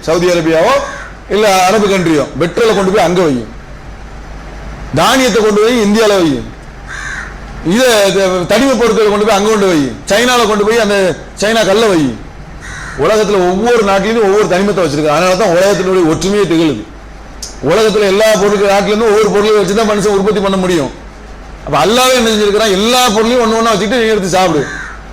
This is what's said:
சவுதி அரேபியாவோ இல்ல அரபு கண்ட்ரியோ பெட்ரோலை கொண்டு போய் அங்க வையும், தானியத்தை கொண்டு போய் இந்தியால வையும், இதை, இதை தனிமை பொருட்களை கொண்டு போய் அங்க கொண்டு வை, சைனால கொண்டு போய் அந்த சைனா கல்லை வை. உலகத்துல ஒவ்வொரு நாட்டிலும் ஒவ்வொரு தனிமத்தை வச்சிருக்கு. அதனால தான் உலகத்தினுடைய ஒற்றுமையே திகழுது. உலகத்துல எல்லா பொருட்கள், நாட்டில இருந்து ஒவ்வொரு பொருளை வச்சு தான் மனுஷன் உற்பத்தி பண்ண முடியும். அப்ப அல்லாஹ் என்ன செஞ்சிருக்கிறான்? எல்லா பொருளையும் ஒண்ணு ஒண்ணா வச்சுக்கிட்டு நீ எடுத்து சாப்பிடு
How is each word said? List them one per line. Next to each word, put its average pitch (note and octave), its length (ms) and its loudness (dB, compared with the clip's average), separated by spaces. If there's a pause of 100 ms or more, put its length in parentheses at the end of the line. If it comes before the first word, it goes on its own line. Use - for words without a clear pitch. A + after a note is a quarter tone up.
சவுதி F3 260 0
அரேபியாவோ E3+ 460 2 (580)
இல்ல F#3+ 340 2
அரபு G3+ 220 2
கண்ட்ரியோ E3 380 0 (160)
பெட்ரோலை G#3+ 340 0
கொண்டு F#3+ 160 0
போய் G3 140 2
அங்க F3+ 180 2
வையும், B2 260 0 (1500)
தானியத்தை A3 480 2
கொண்டு G#3 180 2
போய் A#3 220 2
இந்தியால G#3 340 2
வையும், C3+ 300 0 (1200)
இதை, A#3 200 2 (200)
இதை F#3 400 0
தனிமை B3 300 2
பொருட்களை G#3+ 340 2
கொண்டு G#3 160 0
போய் G#3+ 100 2
அங்க G#3 140 0
கொண்டு G3+ 160 2
வை, E3+ 140 2 (260)
சைனால A#3 400 2
கொண்டு G#3 180 0
போய் A3+ 140 2
அந்த G3+ 360 2 (260)
சைனா A3 260 0
கல்லை A3+ 220 2
வை. D3 260 2 (840)
உலகத்துல F#3+ 520 2
ஒவ்வொரு A3+ 320 2
நாட்டிலும் G3+ 420 0
ஒவ்வொரு G3 240 2
தனிமத்தை F#3 360 0
வச்சிருக்கு. D3 300 0
அதனால F#3 220 2
தான் F#3 120 0
உலகத்தினுடைய F#3 580 2
ஒற்றுமையே F#3+ 400 0
திகழுது. D#3 360 0 (840)
உலகத்துல G#3 320 2
எல்லா G3+ 340 2
பொருட்கள், G3+ 360 2
நாட்டில G3 160 2
இருந்து G#3+ 200 0
ஒவ்வொரு G#3 240 2
பொருளை G#3 220 2
வச்சு G3+ 220 2
தான் G#3+ 160 2
மனுஷன் G#3 260 0
உற்பத்தி G3 240 0
பண்ண G3 160 0
முடியும். F3+ 340 0 (760)
அப்ப C#3+ 140 -2
அல்லாஹ் B3 360 2
என்ன A3+ 160 2
செஞ்சிருக்கிறான்? G#3+ 420 2
எல்லா A#3+ 360 2
பொருளையும் A3+ 340 2
ஒண்ணு A3+ 160 0
ஒண்ணா A3+ 120 2
வச்சுக்கிட்டு A3 340 0
நீ A3 60 0
எடுத்து G3 180 0
சாப்பிடு E3 360 0 (480)